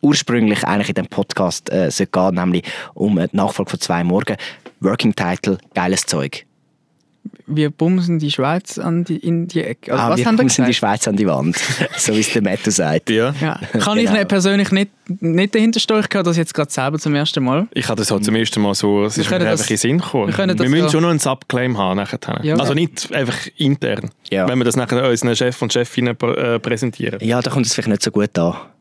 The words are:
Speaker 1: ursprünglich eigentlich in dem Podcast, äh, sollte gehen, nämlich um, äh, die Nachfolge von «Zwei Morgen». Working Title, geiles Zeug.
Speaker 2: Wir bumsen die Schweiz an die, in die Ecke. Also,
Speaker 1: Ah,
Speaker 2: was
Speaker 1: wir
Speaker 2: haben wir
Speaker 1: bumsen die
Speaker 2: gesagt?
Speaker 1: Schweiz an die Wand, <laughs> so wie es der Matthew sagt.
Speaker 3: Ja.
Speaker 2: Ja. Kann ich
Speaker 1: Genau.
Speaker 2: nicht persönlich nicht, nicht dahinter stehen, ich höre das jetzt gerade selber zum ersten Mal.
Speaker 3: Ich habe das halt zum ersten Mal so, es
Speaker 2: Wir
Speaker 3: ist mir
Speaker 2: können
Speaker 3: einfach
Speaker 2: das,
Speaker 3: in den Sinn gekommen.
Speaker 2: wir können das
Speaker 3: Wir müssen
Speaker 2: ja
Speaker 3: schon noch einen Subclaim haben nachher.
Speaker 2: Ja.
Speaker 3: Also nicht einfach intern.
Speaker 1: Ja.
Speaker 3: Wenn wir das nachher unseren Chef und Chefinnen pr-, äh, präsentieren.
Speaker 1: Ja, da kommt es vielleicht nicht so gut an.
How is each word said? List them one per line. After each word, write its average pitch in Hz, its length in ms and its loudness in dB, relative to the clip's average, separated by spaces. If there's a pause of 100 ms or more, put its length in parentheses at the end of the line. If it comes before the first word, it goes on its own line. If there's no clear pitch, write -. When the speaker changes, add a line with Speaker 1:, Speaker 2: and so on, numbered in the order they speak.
Speaker 1:
ursprünglich 120 600 2
eigentlich 104 260 0
in 87 60 -2
dem 92 120 -2
Podcast, - 640 -4
äh, 87 200 2
sollte 95 200 -2
gehen, 92 220 2
nämlich 87 300 0 (320)
um, 101 240 2
äh, 87 80 0
die - 100 -6
Nachfolge 98 320 -2
von 90 100 -6
«Zwei 87 240 -2
Morgen». 90 340 0 (420)
Working 95 360 0
Title, 92 440 -2 (160)
geiles 92 320 0
Zeug. 71 380 -6 (1000)
Speaker 2:
Wir 151 240 0
bumsen 175 500 2
die 147 120 -2
Schweiz 151 460 -2
an 170 280 0
die, 165 120 -4
in 170 300 -2
die 165 160 -2
Ecke. - 300 -8
Also, 127 100 2
Speaker 1:
Ah, 120 80 2
Speaker 2:
was 165 60 2
Speaker 1:
wir 123 80 0
Speaker 2:
haben 220 100 4
wir 220 80 4
Speaker 1:
bumsen 127 220 4
die 123 60 4
Speaker 2:
gesagt? 107 300 0
Speaker 1:
Schweiz - 60 -2
an 104 100 0
die 104 100 2
Wand, 78 300 0 (200)
<laughs> - 200 -4
so - 160 0
wie 107 60 4
es 104 120 0
der 113 100 2
Matthew 101 300 0
sagt. 80 380 0
Speaker 3:
Ja. 117 320 2
Speaker 2:
Ja. 156 180 -2 (200)
Kann 208 180 0
ich 226 80 2
Speaker 1:
Genau. 208 120 2
Speaker 2:
nicht 196 120 2
persönlich 196 420 2
nicht, 196 200 2 (300)
nicht 175 340 2
dahinter 226 240 4
stehen, 214 200 0
ich 202 140 -2
höre 196 100 0
das 170 140 2
jetzt 165 160 -2
gerade 147 180 -2
selber 139 280 -2
zum 151 160 0
ersten 143 280 0
Mal. 147 300 0
Speaker 3:
Ich 127 140 -2
habe 113 100 -2
das 110 140 -2
halt 104 140 0
zum 107 100 2
ersten 110 260 0
Mal 101 140 2
so, 101 300 2
es 107 120 -2
Speaker 2:
Wir 160 60 0
Speaker 3:
ist - 80 -2
mir 185 60 0
Speaker 2:
können 143 120 2
Speaker 3:
einfach 104 120 0
Speaker 2:
das, - 80 -4
Speaker 3:
in 110 40 2
den 107 40 0
Sinn 135 220 2
gekommen. 123 280 0
Speaker 2:
wir - 60 -2
können 190 240 0
das 127 60 0
Speaker 3:
Wir 127 60 2
müssen 160 160 4
Speaker 2:
ja 151 60 2
Speaker 3:
schon 160 100 4
noch 170 80 4
einen 160 100 2
Subclaim 127 580 -2
haben 95 200 0
nachher. - 220 -4 (240)
Speaker 2:
Ja. 151 140 0
Speaker 3:
Also 139 160 0
nicht - 400 -4
einfach 123 240 -2 (200)
intern. 123 520 -2 (200)
Speaker 1:
Ja. 95 180 0
Speaker 3:
Wenn 123 100 0
wir 123 80 2
das 117 100 2
nachher 123 340 0
unseren 120 260 2
Chef 123 260 -2
und 117 120 -2
Chefinnen 120 420 0
pr-, 120 220 -2 (180)
äh, 110 40 -2
präsentieren. 110 640 -4
Speaker 1:
Ja, 120 200 0
da 127 100 -2
kommt 131 140 0
es - 80 -2
vielleicht 110 160 -2
nicht 101 140 0
so - 80 0
gut 104 260 0
an. 85 180 2 (260)